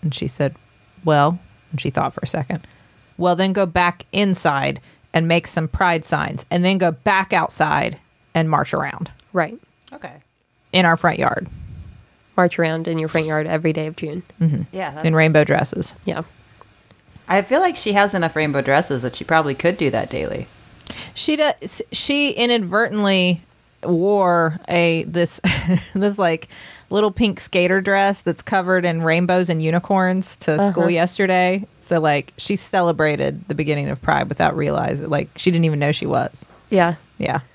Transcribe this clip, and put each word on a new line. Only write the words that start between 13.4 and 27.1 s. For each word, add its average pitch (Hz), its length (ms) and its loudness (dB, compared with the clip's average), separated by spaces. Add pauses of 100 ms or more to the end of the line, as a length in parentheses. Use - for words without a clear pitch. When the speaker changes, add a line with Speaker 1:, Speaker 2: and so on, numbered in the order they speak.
Speaker 2:
every 160 260 0
day 156 140 -4
of 156 100 -10
June. 165 260 -10 (180)
Speaker 1:
Mm-hmm. 151 220 2 (100)
Speaker 3:
Yeah, 185 180 -6
Speaker 1:
In 135 60 -16
Speaker 3:
that's 160 160 0
Speaker 1:
rainbow 156 320 6
dresses. - 500 -2 (100)
Speaker 2:
Yeah. 165 180 -6 (1080)
Speaker 3:
I 190 140 2
feel 262 180 0
like 359 160 0
she 214 160 -4
has 202 220 2
enough 170 200 0
rainbow 147 280 0
dresses 135 400 2
that 123 120 -6
she - 100 -12
probably 156 300 0
could 180 220 0
do 147 140 0
that 120 200 -4
daily. - 360 -6 (680)
Speaker 1:
She - 220 0
does. - 460 -2 (100)
She 285 380 0
inadvertently 202 1120 2 (420)
wore 175 720 2 (100)
a, 170 360 2
this, 170 360 -2 (280)
<laughs> - 260 -2
this, 202 240 0
like, 165 300 0 (400)
little 208 220 2